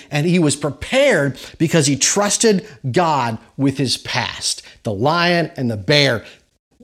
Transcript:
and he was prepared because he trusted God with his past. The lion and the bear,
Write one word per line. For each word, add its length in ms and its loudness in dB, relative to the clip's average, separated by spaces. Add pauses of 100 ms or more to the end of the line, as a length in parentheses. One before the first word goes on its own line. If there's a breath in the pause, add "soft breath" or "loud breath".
(100)
and 160 -2
he 120 2
was 160 2
prepared 840 0 (180 loud breath)
because 300 2
he 100 0
trusted 720 0 (260 loud breath)
God 460 0 (180 soft breath)
with 220 0
his 180 0
past. 640 -6 (220 loud breath)
The 100 -4
lion 640 0
and 140 -2
the 80 -4
bear, 460 2 (600 loud breath)